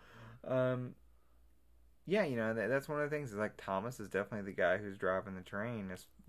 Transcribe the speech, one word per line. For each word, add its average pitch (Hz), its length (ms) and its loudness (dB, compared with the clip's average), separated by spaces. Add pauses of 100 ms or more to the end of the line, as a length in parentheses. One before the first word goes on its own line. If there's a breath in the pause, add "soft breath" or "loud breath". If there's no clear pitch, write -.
(460 loud breath)
Um, 127 500 2 (1120)
yeah, 190 200 4
you 135 100 0
know, 113 180 2
that, 110 140 2
that's 135 220 2
one 147 120 0
of 147 80 0
the 151 60 -2
things 143 160 -4
is, 101 60 -6
like, 104 200 0
Thomas 98 420 -2
is 101 100 -6
definitely 101 420 -2
the 87 60 -8
guy 92 200 6
who's 101 200 -4
driving 95 380 0
the 92 60 -8
train. 104 500 -4
It's, - 160 -12 (220)